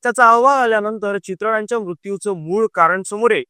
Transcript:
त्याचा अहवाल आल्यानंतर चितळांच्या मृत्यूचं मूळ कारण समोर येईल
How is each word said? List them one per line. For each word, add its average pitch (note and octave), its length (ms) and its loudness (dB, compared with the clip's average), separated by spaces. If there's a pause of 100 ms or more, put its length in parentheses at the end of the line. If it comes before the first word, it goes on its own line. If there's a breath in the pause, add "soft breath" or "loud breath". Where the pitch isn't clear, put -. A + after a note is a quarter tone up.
त्याचा A#3+ 260 4
अहवाल B3+ 320 4
आल्यानंतर G#3 600 -2
चितळांच्या G#3+ 540 -4
मृत्यूचं G3 580 -8
मूळ F3+ 380 -2
कारण F3+ 280 2
समोर G#3+ 280 -4
येईल D3+ 200 -2